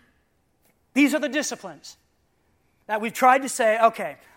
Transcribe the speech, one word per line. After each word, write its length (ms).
These 200
are 60
the 80
disciplines 720
that 160
we've 100
tried 300
to 80
say, 280
"Okay, 380